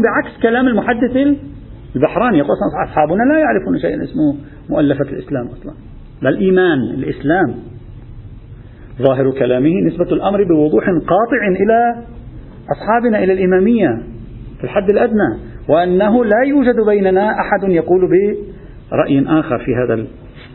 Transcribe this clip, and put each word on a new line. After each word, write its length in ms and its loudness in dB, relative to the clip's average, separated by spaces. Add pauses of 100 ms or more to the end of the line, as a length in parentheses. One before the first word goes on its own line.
بعكس 380 -2
كلام 260 2
المحدث 680 0 (580)
البحراني، 420 0
يقول 140 0
أصلا 320 -2
أصحابنا 400 0
لا 160 2
يعرفون 400 0
شيئا 240 -4
اسمه 320 0 (340)
مؤلفة 400 0
الإسلام 380 -6
أصلا، 260 -14 (480)
لا 80 0
الإيمان، 500 2
الإسلام. 760 -2 (1500)
ظاهر 300 4
كلامه 540 2
نسبة 300 -2
الأمر 280 2
بوضوح 420 2
قاطع 600 0
إلى 560 2 (680)
أصحابنا، 520 0
إلى 100 4
الإمامية 680 2 (540)
في 60 -16
الحد 260 -2
الأدنى، 480 2 (320)
وأنه 560 4
لا 220 4
يوجد 280 2 (100)
بيننا 440 2
أحد 400 -2
يقول 320 2 (920)
برأي 360 2
آخر 300 0
في 180 -2
هذا 180 0
ال-، 140 -4 (480)